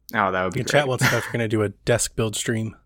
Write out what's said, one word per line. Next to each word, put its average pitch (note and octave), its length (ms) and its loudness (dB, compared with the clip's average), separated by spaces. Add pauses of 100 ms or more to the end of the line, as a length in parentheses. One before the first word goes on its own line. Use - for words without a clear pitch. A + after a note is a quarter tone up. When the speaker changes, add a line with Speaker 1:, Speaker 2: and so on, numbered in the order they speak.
(160)
Speaker 1:
Oh, G2 160 2
that F#2 120 0
would F2+ 100 0
be A#2+ 80 -2
Speaker 2:
In A#2+ 40 -2
chat C#3 180 2
Speaker 1:
great. C3 60 -2
Speaker 2:
wants B2+ 160 0
to - 60 4
know A#2+ 80 2
if - 60 -6
you're - 80 -12
gonna A#2 140 0
do A2 140 2
a G#2 80 2
desk - 460 -2
build A2 200 -2
stream. A2 400 -2 (100)